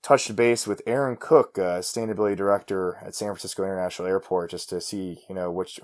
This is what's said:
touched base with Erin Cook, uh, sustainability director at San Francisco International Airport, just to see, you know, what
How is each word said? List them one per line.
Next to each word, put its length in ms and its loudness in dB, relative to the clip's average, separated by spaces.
touched 320 4
base 320 4
with 180 -2
Erin 300 0
Cook, 420 4
uh, 220 0
sustainability 560 0
director 680 0
at 140 -14
San 140 -4
Francisco 340 -6
International 460 -4
Airport, 420 0
just 180 -10
to 120 -4
see, 480 -8
you 60 -10
know, 160 -4
what 180 -4